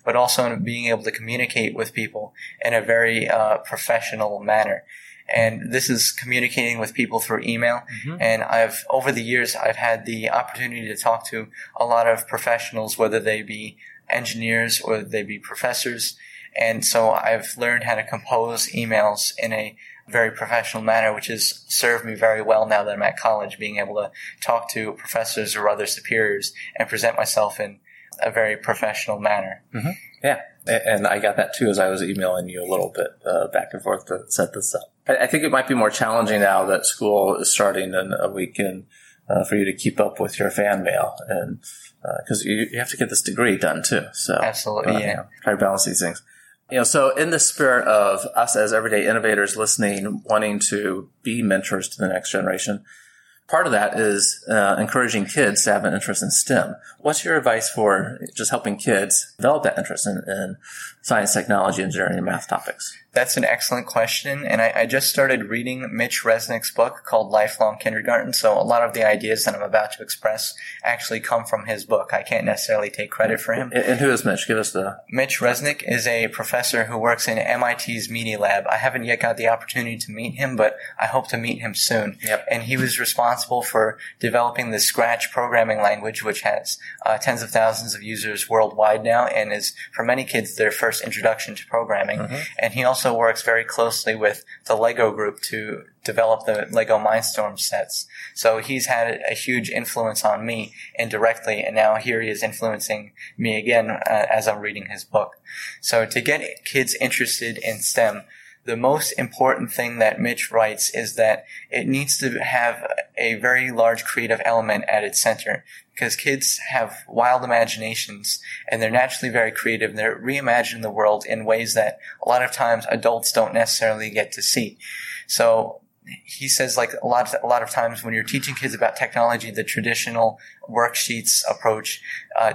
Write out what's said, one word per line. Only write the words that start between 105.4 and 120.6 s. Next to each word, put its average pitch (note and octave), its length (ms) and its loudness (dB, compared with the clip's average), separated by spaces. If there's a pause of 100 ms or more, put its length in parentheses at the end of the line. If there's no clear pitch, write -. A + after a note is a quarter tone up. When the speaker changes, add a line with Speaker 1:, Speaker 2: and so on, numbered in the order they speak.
Speaker 1:
So A2+ 240 2
to A#2+ 160 -2
get D3 220 0 (240)
kids B2+ 340 0
interested A#2 560 -2
in A2 220 -6
stem, G#2 460 0 (420)
the A#2 100 -2
most C3+ 420 2
important C3 540 0
thing A#2+ 260 -4
that A2 220 2
Mitch A#2 320 -4
writes A2 420 2
is A#2 220 -6
that A2 300 2 (240)
it B2+ 160 -2
needs C3+ 320 0
to A#2+ 260 -2
have A#2+ 420 0 (300)
a A#2 200 0
very B2+ 340 2
large A2+ 340 4
creative A2+ 400 0
element A2 420 2
at G#2 160 2
its G2+ 180 -2
center, G#2+ 440 0 (300)
because A2+ 200 -2
kids - 460 -2 (100)
have A#2 380 -2
wild B2 340 4
imaginations A2 1000 -2 (300)
and A2+ 100 0
they're A2 100 2
naturally B2+ 400 0
very A2+ 200 2
creative. A2 460 -2
They're G#2+ 220 0
reimagining A#2+ 640 0